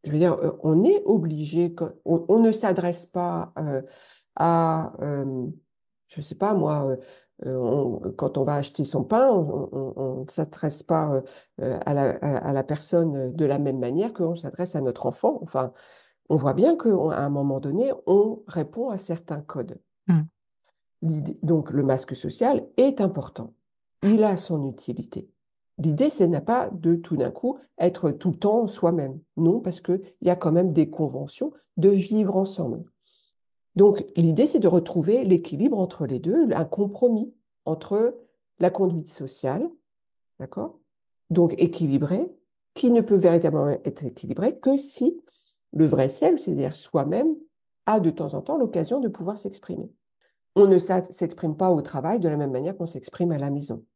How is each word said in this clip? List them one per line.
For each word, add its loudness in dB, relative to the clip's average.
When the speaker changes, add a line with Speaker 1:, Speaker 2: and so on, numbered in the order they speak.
Speaker 1:
Je -6
veux 0
dire, 4
euh, -2
on 4
est 4
obligé, 0
que, -6
on, 0
on 6
ne 6
s'adresse -2
pas, -6
euh, -4
à, 0
euh, -4
je -14
sais -12
pas 0
moi, 2
euh, 0
euh, -4
on, -2
quand -2
on 2
va 0
acheter -4
son -2
pain, 4
on, 0
on, -6
on -6
ne -12
s'adresse -6
pas, 0
euh, 0
euh, -4
à -2
la, 2
à, -2
à -4
la 0
personne -2
de 0
la 2
même -2
manière -2
qu'on -2
s'adresse -8
à -2
notre -4
enfant. -2
Enfin, -4
on 2
voit 2
bien 4
qu'à 0
un 0
moment -2
donné, -2
on 4
répond -6
à -6
certains -8
codes. -10
Speaker 2:
Mm. 4
Speaker 1:
L'idée, -4
donc, 0
le 0
masque -2
social -2
est 2
important. -4
Il 6
a 2
son -4
utilité. -10
L'idée, 2
c'est 2
n'a 2
pas -2
de 0
tout -4
d'un 0
coup -6
être 0
tout -2
le -4
temps 2
soi-même. -2
Non, 2
parce -8
que -2
il 2
y 4
a 4
quand 0
même 4
des 4
conventions -6
de 6
vivre 2
ensemble. -2
Donc, 6
l'idée, 4
c'est 0
de 4
retrouver 2
l'équilibre 2
entre -4
les -4
deux, 2
un -2
compromis 0
entre -2
la 2
conduite -2
sociale, -6
d'accord ? -12
Donc, 4
équilibré, 0
qui 0
ne 4
peut 2
véritablement 4
être -4
équilibré -4
que 2
si -2
le 6
vrai 4
self, 2
c'est-à-dire -4
soi-même, -2
a 2
de 2
temps -4
en -6
temps -4
l'occasion -2
de -2
pouvoir -6
s'exprimer. -12
On 8
ne 8
s'a-, 0
s'exprime -4
pas 2
au 4
travail -2
de 0
la -2
même -2
manière -4
qu'on -6
s'exprime -4
à -2
la -4
maison. -6